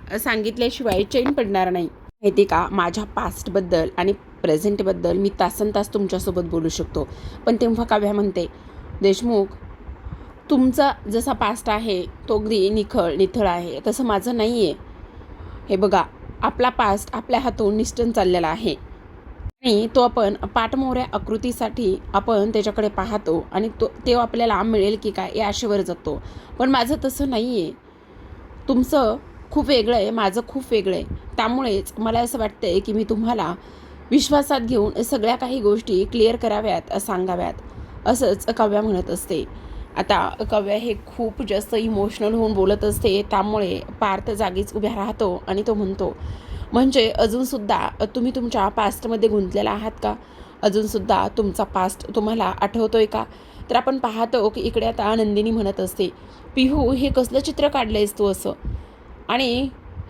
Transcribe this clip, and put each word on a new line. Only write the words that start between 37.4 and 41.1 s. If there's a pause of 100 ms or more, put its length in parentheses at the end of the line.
असंच
काव्या
म्हणत
असते. (260)
आता (160)
काव्या
हे
खूप (160)